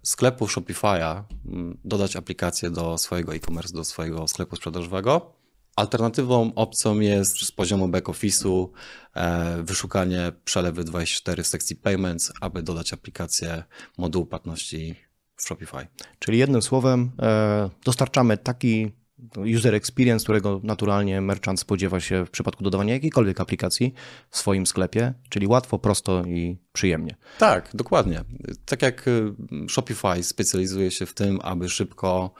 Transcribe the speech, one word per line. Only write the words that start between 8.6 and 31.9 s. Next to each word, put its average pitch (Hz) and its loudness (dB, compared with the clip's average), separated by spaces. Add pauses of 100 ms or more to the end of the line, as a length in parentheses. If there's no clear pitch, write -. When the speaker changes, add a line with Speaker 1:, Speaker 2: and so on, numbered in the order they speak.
Speaker 1:
e, 85 -2
wyszukanie 90 -2 (120)
Przelewy 87 -2
dwadzieścia 82 -4
cztery 85 -4
w - -2
sekcji - -4
Payments, 92 0
aby 90 -6
dodać 82 -6
aplikację 82 -6 (340)
modułu 87 0
płatności 80 -8 (400)
w - -10
Shopify. - -10 (320)
Speaker 2:
Czyli 113 2
jednym 127 4
słowem, 123 2 (120)
e, 107 4 (140)
dostarczamy 123 4
taki 113 0 (640)
user 110 4
experience, 113 4
którego 101 2
naturalnie 101 2
merchant 95 0
spodziewa 92 0
się 92 -2
w - -18
przypadku - -4
dodawania 101 2
jakiejkolwiek 127 2
aplikacji 95 -2 (360)
w - -6
swoim 95 0
sklepie, 107 0 (140)
czyli 101 -2
łatwo, 117 2
prosto 95 2
i 87 -2 (140)
przyjemnie. 82 0 (220)
Speaker 1:
Tak, 160 4
dokładnie. 104 0 (420)
Tak 131 0
jak, 131 2
y, 110 2 (340)
Shopify 101 0
specjalizuje 95 0
się 90 -4
w - -16
tym, 98 2
aby 90 -4
szybko 92 -2